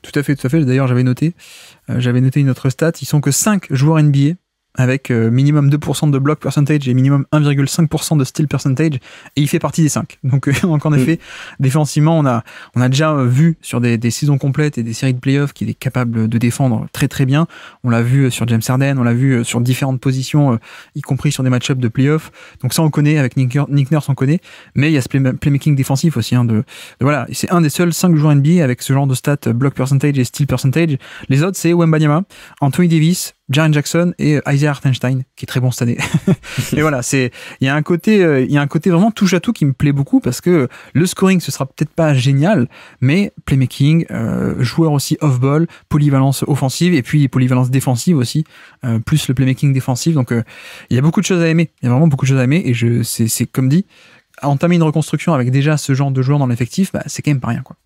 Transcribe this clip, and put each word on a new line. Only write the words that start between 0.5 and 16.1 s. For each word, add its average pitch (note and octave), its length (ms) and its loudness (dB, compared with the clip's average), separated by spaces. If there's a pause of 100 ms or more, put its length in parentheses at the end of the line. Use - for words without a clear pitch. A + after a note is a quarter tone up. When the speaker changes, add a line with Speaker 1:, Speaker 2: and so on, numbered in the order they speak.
Speaker 1:
fait. D#3 140 2
D'ailleurs, C3 240 2
j'avais B2 140 2
noté, B2+ 320 0 (560)
euh, A#2 80 -4
j'avais B2 240 0
noté C3 180 2
une C#3 80 2
autre C3 220 -2
stat. D#3+ 220 0 (100)
Ils C#3 40 -10
sont D3+ 140 0
que C#3 100 0
cinq G3+ 400 0
joueurs D3+ 280 2
N D3+ 120 4
B C#3 60 2 (140)
A F3 40 -4 (400)
avec, B2+ 360 -2
euh, A2+ 200 2
minimum C#3+ 380 4
deux C#3+ 80 2
pour D3 220 -4
cent D#3+ 80 0
de C#3+ 120 2
block C#3+ 220 0
percentage C#3 480 0
et B2 60 0
minimum C3+ 360 2
un D3+ 100 2
virgule C#3+ 280 0
cinq D#3+ 220 0
pour D#3 140 -4
cent D#3+ 120 0
de C#3 80 2
steal D3 240 -4
percentage, D3 460 -2 (420)
et C#3+ 60 0
il D3 40 0
fait E3+ 120 -2
partie D#3 240 -2
des D3 80 2
cinq. - 340 -8
Donc, C3 240 0
euh, C#3 100 2
<laughs> - 40 -2
donc D#3+ 240 0
en D#3 40 0
Speaker 2:
Mm. D3 40 2
Speaker 1:
effet, C#3+ 240 2 (420)
défensivement, D3+ 580 0
on D3+ 60 2
a, A#2+ 180 0 (320)
on A#2 60 0
a B2+ 80 2
déjà, D#3 240 2
euh, C#3 140 0
vu D3+ 340 2
sur A#2+ 220 -4
des, A#2 160 2
des A2+ 120 -2
saisons C#3+ 280 0
complètes D3 400 -2
et A#2+ 40 -4
des A2+ 120 -6
séries C3 180 -2
de B2+ 60 -4
playoffs C3+ 340 -2
qu'il - 160 -6
est A2 60 -4
capable A#2 520 -2